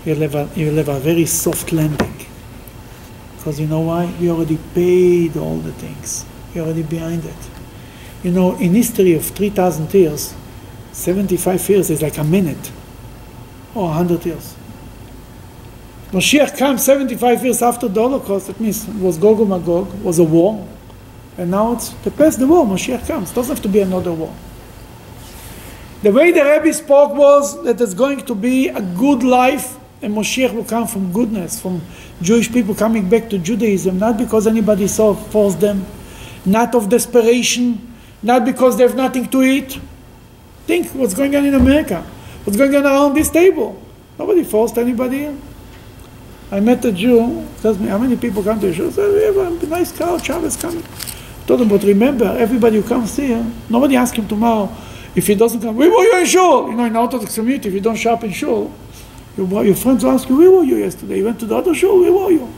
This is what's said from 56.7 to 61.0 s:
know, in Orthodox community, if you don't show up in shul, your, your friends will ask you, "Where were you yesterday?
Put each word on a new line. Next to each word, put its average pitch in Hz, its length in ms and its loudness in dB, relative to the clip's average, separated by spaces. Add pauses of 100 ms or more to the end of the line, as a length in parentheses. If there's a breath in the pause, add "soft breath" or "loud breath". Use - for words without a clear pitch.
know, 240 80 0
in 220 100 -2
Orthodox 233 400 -2
community, 226 340 -2
if 180 60 -4
you 202 60 -2
don't 220 160 -2
show 226 160 0
up 233 100 -4
in 214 80 -6
shul, 220 400 -4 (640 loud breath)
your, 196 280 -2
your 196 100 6
friends 240 280 2
will 254 80 4
ask 254 180 0
you, 254 80 4
"Where 359 140 8
were 381 120 6
you 254 140 2
yesterday? 196 420 -4